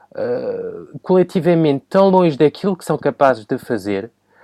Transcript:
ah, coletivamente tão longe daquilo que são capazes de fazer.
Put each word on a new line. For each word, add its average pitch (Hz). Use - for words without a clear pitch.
ah, 98
coletivamente 170
tão 196
longe 180
daquilo 175
que -
são 151
capazes 131
de 131
fazer. 101